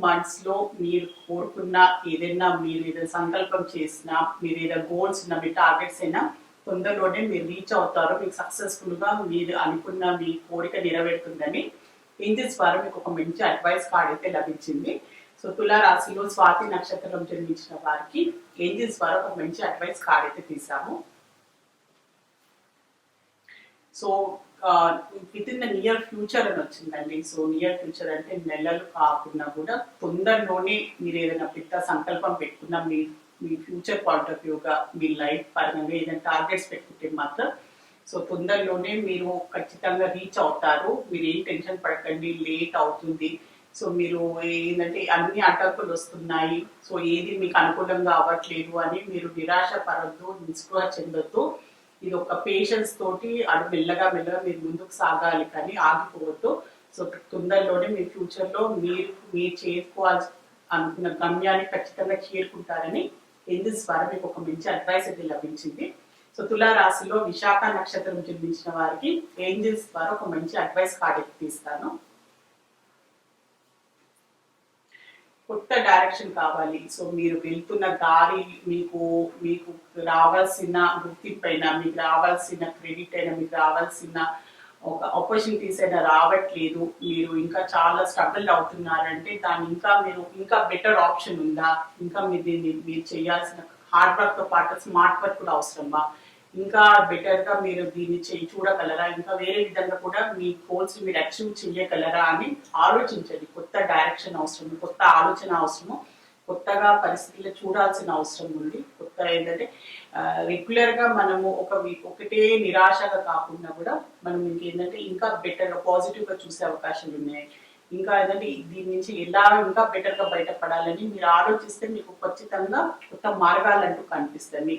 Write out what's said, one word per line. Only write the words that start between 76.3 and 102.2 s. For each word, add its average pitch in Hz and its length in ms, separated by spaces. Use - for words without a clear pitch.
కావాలి. 160 460
So - 160
మీరు 165 340
వెళ్తున్న 170 420
దారి, 170 560
మీకు, 170 640
మీకు 170 260
రావాల్సిన 180 640
గుర్తింపు 165 440
అయినా, 160 300
మీకు 165 200
రావాల్సిన 165 680
క్రెడిట్ 165 500
అయినా, 170 200
మీకు 160 200
రావాల్సిన 165 640
ఒక - 200
ఆపర్చునిటీస్ 208 800
అయినా 170 180
రావట్లేదు, 165 920
మీరు 165 280
ఇంకా 165 180
చాలా 170 300
స్ట్రగుల్ 180 440
అవుతున్నారంటే 165 960
దాన్ని 165 260
ఇంకా 202 320
మీరు, 180 240
ఇంకా 196 220
బెటర్ 220 360
ఆప్షన్ - 320
ఉందా, 156 460
ఇంకా 175 280
మీరు 170 140
దీన్ని, 165 300
మీరు 165 180
చేయాల్సిన 170 440
హార్డ్ 185 280
వర్క్‌తో 190 220
పాటు 175 360
స్మార్ట్ 170 440
వర్క్ - 160
కూడా 165 120
అవసరమా, 151 520
ఇంకా 208 540
బెటర్‌గా 190 500
మీరు 180 240
దీన్ని 175 240
చేయి - 340
చూడగలరా, 180 540
ఇంకా 170 280
వేరే 190 280
విధంగా 185 320
కూడా 208 320
మీ 180 180
గోల్స్ 190 360
మీరు 185 140
అచీవ్ 208 340
చేయగలరా 170 640